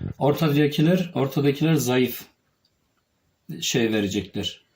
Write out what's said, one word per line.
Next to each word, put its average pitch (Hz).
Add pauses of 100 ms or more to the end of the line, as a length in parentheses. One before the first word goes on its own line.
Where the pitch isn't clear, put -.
(180)
Ortadakiler, 151
ortadakiler 139
zayıf 123 (1400)
şey 113
verecekler. 101 (120)